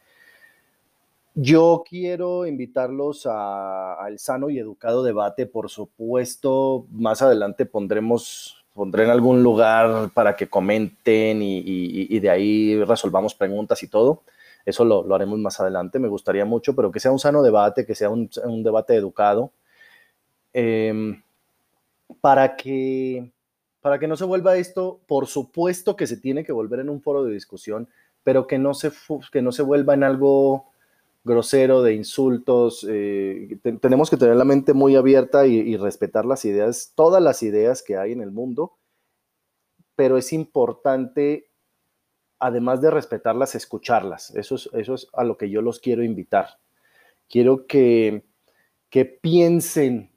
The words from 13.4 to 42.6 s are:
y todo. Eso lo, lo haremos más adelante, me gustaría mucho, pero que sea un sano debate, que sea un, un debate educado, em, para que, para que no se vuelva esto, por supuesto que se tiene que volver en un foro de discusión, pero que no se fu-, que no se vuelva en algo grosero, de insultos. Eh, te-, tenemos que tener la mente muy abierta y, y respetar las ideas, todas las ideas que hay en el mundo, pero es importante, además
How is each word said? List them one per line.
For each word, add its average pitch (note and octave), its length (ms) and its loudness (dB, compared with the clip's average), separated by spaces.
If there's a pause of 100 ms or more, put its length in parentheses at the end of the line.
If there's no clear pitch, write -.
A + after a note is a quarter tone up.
y - 60 -14
todo. B2+ 340 2 (440)
Eso G2+ 180 0
lo, G#2 180 4
lo F#2+ 120 -2
haremos G2 240 -2
más G#2 220 -6
adelante, F#2+ 380 -4
me B2+ 100 -2
gustaría G2+ 380 -2
mucho, A#2 280 -2
pero A2 160 0
que G#2 80 -8
sea C3 140 0
un C3+ 60 0
sano D3 240 2
debate, G#2+ 420 2
que G#2+ 100 -6
sea G#2 140 -2
un, A2+ 220 -4 (140)
un A2+ 180 -6
debate A2 320 0
educado, G#2 580 0 (1000)
em, A2 680 -4 (1000)
para C3+ 340 4
que, C3 760 -6 (520)
para C#3+ 160 0
que D3+ 100 -4
no D#3 80 -4
se F#3 80 -6
vuelva F#3 320 2
esto, F3+ 500 -6
por C#3 200 -2
supuesto F3+ 720 -4
que E3 100 -4
se A2+ 100 -8
tiene C3+ 280 -6
que D3+ 80 -8
volver A2+ 280 -6
en C#3 80 -8
un C#3+ 140 -10
foro C#3+ 220 -2
de A2 100 -4
discusión, G#2 540 -12 (340)
pero C3 240 0
que C#3 120 -4
no C#3 140 0
se C#3+ 180 -6
fu-, D3 300 -10 (100)
que C#3 120 -2
no B2 100 -2
se C3+ 100 -4
vuelva C#3+ 300 2
en C#3 100 2
algo C3+ 680 2 (540)
grosero, B2+ 580 4
de A2+ 120 4
insultos. A#2+ 920 0
Eh, G2+ 760 -6
te-, A#2+ 120 -4
tenemos C3 340 2
que D#3 80 2
tener A#2+ 200 6
la C3 100 4
mente C#3 260 4
muy C3+ 240 6
abierta C3+ 500 6
y, A#2+ 100 4
y A2 200 0
respetar G2+ 480 -2
las C3+ 220 -4
ideas, G#2 480 -2
todas F3 280 4
las C#3 200 2
ideas A2 400 0
que G2 160 -6
hay G#2 140 -4
en A#2+ 100 -10
el G2+ 80 -12
mundo, B2+ 420 -8 (1200)
pero C3 220 4
es B2+ 160 -2
importante, C#3+ 1160 -2 (920)
además B2+ 440 -2